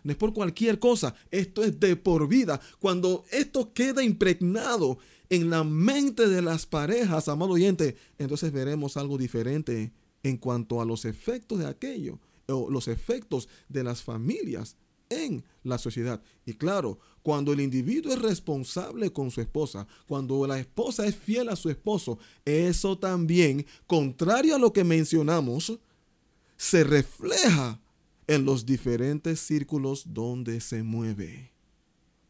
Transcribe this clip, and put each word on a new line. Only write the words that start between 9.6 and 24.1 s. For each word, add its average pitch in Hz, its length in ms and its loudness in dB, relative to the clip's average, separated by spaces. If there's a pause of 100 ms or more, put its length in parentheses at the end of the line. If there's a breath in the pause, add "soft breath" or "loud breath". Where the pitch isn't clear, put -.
en 131 140 -2
cuanto 120 440 -4
a 113 40 -2
los 113 200 -4
efectos 220 540 -6
de 156 80 -2
aquello, 196 520 -8 (280 soft breath)
o 131 240 -2
los 131 160 -2
efectos 135 600 -4 (200 soft breath)
de 135 140 -4
las 120 180 -6
familias 127 760 -6 (320)
en 233 340 -4 (200 soft breath)
la 127 140 -4
sociedad. 117 440 -6 (240 soft breath)
Y 120 80 -10
claro, 160 460 -2 (220 soft breath)
cuando 147 320 0
el 143 60 0
individuo 143 540 0
es 247 80 -2
responsable 185 880 -4
con 131 200 -6
su 123 100 -6
esposa, 113 440 -4 (220 soft breath)
cuando 135 400 -2
la 135 120 -2
esposa 214 460 -4
es - 100 0
fiel 233 340 -2
a 202 60 -2
su 170 140 -4
esposo, 156 500 -2 (260 loud breath)
eso 170 520 2
también, 170 680 2 (200 loud breath)
contrario 170 680 2